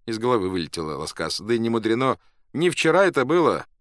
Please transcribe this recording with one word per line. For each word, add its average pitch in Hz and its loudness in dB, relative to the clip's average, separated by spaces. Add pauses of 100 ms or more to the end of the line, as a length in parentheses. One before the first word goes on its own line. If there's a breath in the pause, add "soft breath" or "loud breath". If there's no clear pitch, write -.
Из 110 -6
головы 110 0
вылетело, 80 -6
Ласкас. 78 -6
Да 107 -2
и 117 2
не 113 -2
мудрено. 113 0 (320)
Не 170 0
вчера 160 4
это 143 2
было. 135 2 (140)